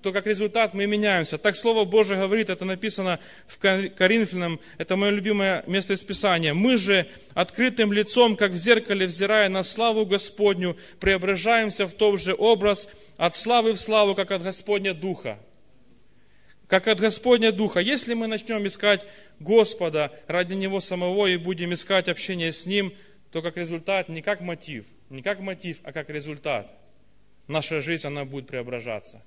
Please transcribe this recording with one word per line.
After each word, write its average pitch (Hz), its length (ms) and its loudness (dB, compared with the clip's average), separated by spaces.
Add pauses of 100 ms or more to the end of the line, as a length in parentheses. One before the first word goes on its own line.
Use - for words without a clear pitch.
то 196 100 -4
как 196 140 -2
результат 214 480 0
мы 202 140 -2
меняемся. 202 500 0
Так 202 180 0
Слово 220 300 2
Божие 196 340 4
говорит, 196 300 0
это 180 160 -4
написано 190 540 -2 (260)
в - 140 -20
Кор-, 190 300 2
Коринфянам, 180 720 2 (200)
это 175 160 0
моё 202 160 2
любимое 196 560 0
место 190 260 -2
из 185 100 -4
Писания. 170 520 0
«Мы 233 220 4
же 190 280 2 (300)
открытым 226 580 0
лицом, 214 420 4
как 196 180 0
в 175 40 -4
зеркале, 202 480 2
взирая 196 440 2
на 190 120 -2
славу 220 440 0
Господню, 190 680 0 (240)
преображаемся 196 880 2
в 165 80 -10
тот 202 260 2
же 175 140 -2
образ 208 560 2 (280)
от 175 180 0
славы 226 380 2
в 190 60 -4
славу, 208 360 2
как 196 160 -4
от 190 100 -2
Господня 190 540 -4
Духа». 151 420 -6 (1300)
Как 190 200 2
от 208 120 2
Господня 220 520 4
Духа. 208 300 0
Если 233 340 -2
мы 226 100 -4
начнём 220 400 -4
искать 196 400 0 (340)
Господа 165 720 2 (160)
ради 180 280 -2
Него 190 240 -4
самого 180 480 0
и 180 100 2
будем 175 340 -4
искать 180 360 0
общение 170 440 -4
с - 140 -6
Ним, 196 280 -2 (380)
то 160 120 -6
как 170 140 -6
результат, 175 520 -4
не 160 140 -10
как 202 180 -4
мотив, 156 440 -10 (260)
не 131 100 -14
как 196 180 -4
мотив, 185 440 -10
а - 80 -16
как 151 180 -10
результат, 143 580 -6 (800)
наша 151 320 -4
жизнь, 151 280 -6
она 143 180 -8
будет 135 220 -12
преображаться. 117 800 -10